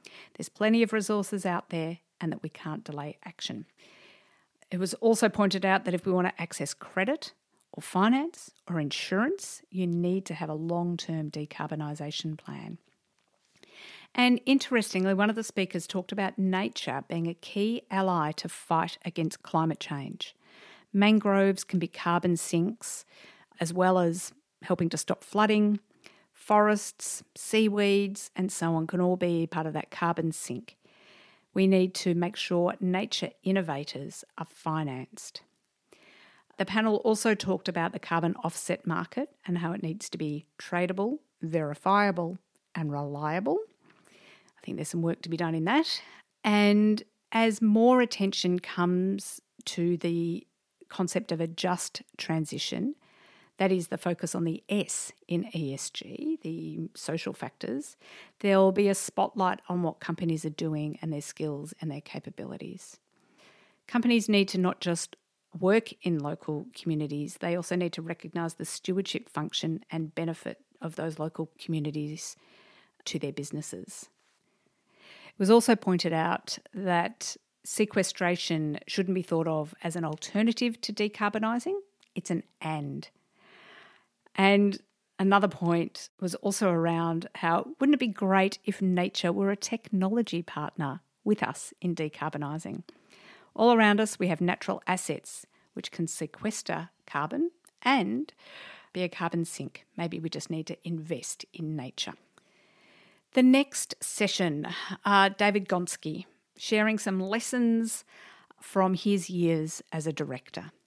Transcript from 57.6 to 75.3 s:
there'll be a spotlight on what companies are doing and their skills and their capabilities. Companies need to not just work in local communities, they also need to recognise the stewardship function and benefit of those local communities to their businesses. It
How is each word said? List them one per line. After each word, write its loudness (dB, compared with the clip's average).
there'll 6
be 4
a 4
spotlight -2
on 0
what -2
companies -4
are -4
doing -4
and -4
their -4
skills -8
and -6
their -8
capabilities. -14
Companies 4
need 6
to -2
not 2
just -4
work 4
in 0
local -4
communities, -4
they 0
also -2
need 0
to -10
recognise -6
the -10
stewardship -4
function -4
and -6
benefit -6
of -10
those -6
local -6
communities -6
to -6
their -4
businesses. -10
It -20